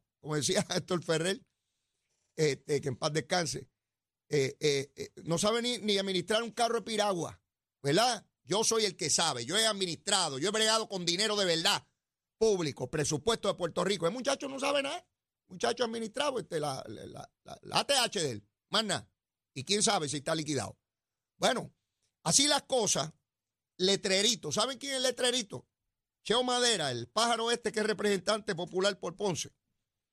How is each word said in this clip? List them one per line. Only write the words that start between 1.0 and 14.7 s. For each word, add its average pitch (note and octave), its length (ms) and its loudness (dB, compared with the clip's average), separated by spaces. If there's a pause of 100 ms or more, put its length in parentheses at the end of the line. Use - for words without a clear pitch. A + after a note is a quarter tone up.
Ferrer, E3 400 0 (920)
este, C#3+ 460 0
que C#3+ 60 -8
en B2+ 80 -2
paz D#3 180 -2
descanse. D#3 560 -2 (600)
Eh, C#3 300 2
eh, C#3+ 360 0
eh, - 160 -10 (120)
no E3 140 0
sabe G#3 240 2
ni, A#3+ 160 -2
ni G3+ 200 0
administrar G3 440 0
un A#3 100 -6
carro A#3 240 0
de A3+ 60 -2
piragua, G3+ 580 -2 (440)
¿verdad? G#3 420 2 (180)
"Yo F#3+ 200 0
soy A3 220 2
el F#3 120 -4
que D#3 140 -2
sabe, C#3+ 340 0
yo D#3+ 120 -2
he A3 100 2
administrado, F#3 720 -2
yo E3+ 100 0
he - 20 0
bregado A3 380 2
con F3+ 160 -4
dinero G3+ 300 2
de G3+ 100 2
verdad, E3+ 420 0 (520)
público, F3 500 2
presupuesto D#3+ 580 0
de F#3 60 2
Puerto F3 300 -2
Rico". F3 240 0
El F3+ 60 0
muchacho C4+ 360 -4
no C4+ 100 -10
sabe C#4+ 220 0